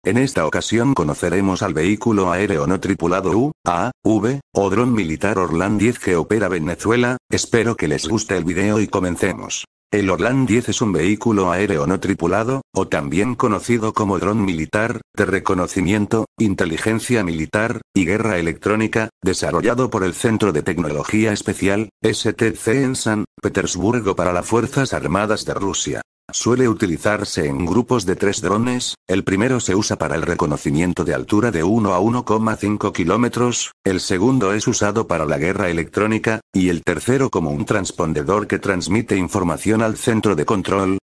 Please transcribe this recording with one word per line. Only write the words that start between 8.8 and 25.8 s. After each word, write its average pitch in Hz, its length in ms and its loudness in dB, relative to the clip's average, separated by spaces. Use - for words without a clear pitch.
y 98 80 0
comencemos. 90 800 -4
El 101 160 2
Orlan 120 380 2
diez 117 240 2
es 98 100 -2
un 107 140 0
vehículo 95 560 2
aéreo 90 360 0
no 92 140 0
tripulado, 101 600 -2
o 95 140 -2
también 85 460 -2
conocido 110 580 0
como 98 260 0
dron 101 240 0
militar, 98 600 -2
de 104 120 2
reconocimiento, 95 1000 0
inteligencia 107 840 0
militar, 98 600 -2
y 95 120 2
guerra 104 320 0
electrónica, 107 720 -2
desarrollado 92 680 0
por 98 140 0
el 90 100 0
Centro 107 400 0
de 73 80 0
Tecnología 87 720 0
Especial, 98 560 -2
S 110 320 0
T 113 240 0
C 123 260 0
en 131 140 -2
San 107 300 -2
Petersburgo 98 720 0
para 90 160 2
las 87 140 -2
Fuerzas 117 480 0
Armadas 92 500 -2
de 76 80 -4
Rusia. 80 480 -4